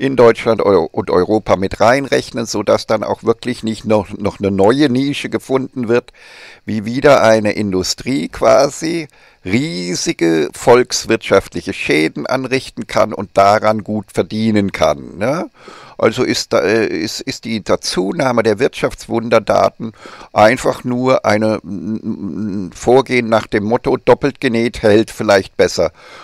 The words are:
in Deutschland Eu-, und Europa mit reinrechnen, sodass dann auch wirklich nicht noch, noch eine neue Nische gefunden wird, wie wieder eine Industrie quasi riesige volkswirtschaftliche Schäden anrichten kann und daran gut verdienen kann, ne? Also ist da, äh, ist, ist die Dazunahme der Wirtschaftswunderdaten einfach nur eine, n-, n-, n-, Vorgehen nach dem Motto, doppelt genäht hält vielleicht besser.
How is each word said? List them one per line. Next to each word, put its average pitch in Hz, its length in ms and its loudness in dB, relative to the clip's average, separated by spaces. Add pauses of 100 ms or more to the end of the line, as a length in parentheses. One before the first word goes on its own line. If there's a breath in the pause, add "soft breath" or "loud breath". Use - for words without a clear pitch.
in 135 140 -2
Deutschland 117 500 4
Eu-, 90 260 4
und 90 200 -6
Europa 92 460 2
mit 95 220 -4
reinrechnen, 127 680 0
sodass 104 400 0
dann 110 160 -2
auch - 200 -4
wirklich 117 380 -2
nicht 110 240 -6
noch, 107 320 0
noch 101 220 -6
eine 101 100 0
neue 117 400 4
Nische 135 400 -4
gefunden 127 600 -4
wird, 120 220 0 (540 loud breath)
wie 104 200 -4
wieder 131 360 4
eine 110 300 4
Industrie 104 760 -4
quasi 147 800 0 (380 soft breath)
riesige 165 1080 -2
volkswirtschaftliche 110 1200 2
Schäden 151 520 -4
anrichten 131 640 -6
kann 107 260 -2
und - 220 -10
daran 104 480 4
gut 107 280 -6
verdienen 107 600 0
kann, 71 480 -2
ne? 151 320 -4 (460 loud breath)
Also 113 260 0
ist - 300 -4
da, 110 80 2
äh, 104 260 0
ist, - 340 -6
ist - 240 -10
die 113 180 -6
Dazunahme 143 800 -2
der 107 160 0
Wirtschaftswunderdaten 113 1400 -2 (400 loud breath)
einfach 123 500 2
nur 127 420 0
eine, 107 380 0
n-, 95 400 -8
n-, - 0 -
n-, 98 720 -8
Vorgehen 123 560 2
nach 110 160 2
dem 104 200 -2
Motto, 123 320 0
doppelt 127 440 0
genäht 117 400 -2
hält 107 300 4
vielleicht 101 460 0
besser. 90 340 2 (320 loud breath)